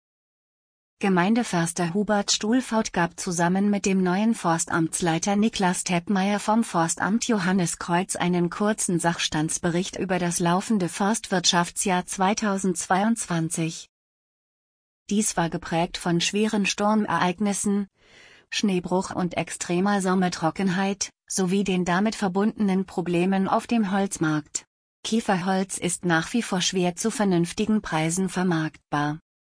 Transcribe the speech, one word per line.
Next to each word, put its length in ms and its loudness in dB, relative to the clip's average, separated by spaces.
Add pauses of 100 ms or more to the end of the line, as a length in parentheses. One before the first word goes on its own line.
(1000)
Gemeindeförster 920 0
Hubert 380 0
Stuhlfaut 600 0
gab 260 -2
zusammen 500 0
mit 160 0
dem 160 2
neuen 320 2
Forstamtsleiter 1000 0
Niklas 480 2
Teppmeier 560 0
vom 240 2
Forstamt 640 0
Johannes 520 2
Kreuz 360 0
einen 340 2
kurzen 500 0
Sachstandsbericht 1000 -2
über 220 -2
das 200 -2
laufende 480 2
Forstwirtschaftsjahr 1160 0
zweitausendzweiundzwanzig. 1800 0 (1200)
Dies 260 0
war 140 0
geprägt 480 -2
von 240 0
schweren 440 0
Sturmereignissen, 1200 0 (600)
Schneebruch 640 -2
und 220 -4
extremer 640 0
Sommertrockenheit, 1080 0 (180)
sowie 380 0
den 180 0
damit 320 0
verbundenen 720 0
Problemen 640 0
auf 180 0
dem 240 2
Holzmarkt. 720 -2 (400)
Kieferholz 760 0
ist 280 -4
nach 260 0
wie 100 2
vor 200 -2
schwer 340 0
zu 160 -2
vernünftigen 720 2
Preisen 480 0
vermarktbar. 880 -2 (320)